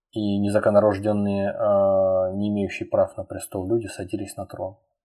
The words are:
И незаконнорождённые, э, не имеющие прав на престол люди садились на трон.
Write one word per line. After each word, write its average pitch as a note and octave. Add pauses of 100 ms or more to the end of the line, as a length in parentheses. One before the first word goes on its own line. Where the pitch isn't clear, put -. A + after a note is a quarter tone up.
(160)
И G2+
незаконнорождённые, G2+
э, F#2+
не G#2
имеющие G2+
прав F#2+
на G2
престол F#2+
люди A2+
садились F#2+
на F#2+
трон. F#2+ (260)